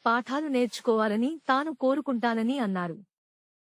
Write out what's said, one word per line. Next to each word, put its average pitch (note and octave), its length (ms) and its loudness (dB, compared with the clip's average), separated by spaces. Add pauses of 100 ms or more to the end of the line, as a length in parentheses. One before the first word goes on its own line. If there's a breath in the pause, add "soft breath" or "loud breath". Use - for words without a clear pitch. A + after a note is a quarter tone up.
పాఠాలు B3+ 420 0
నేర్చుకోవాలని A#3+ 1000 0
తాను C#4 260 0
కోరుకుంటానని B3 840 0
అన్నారు. F#3 400 -2 (720)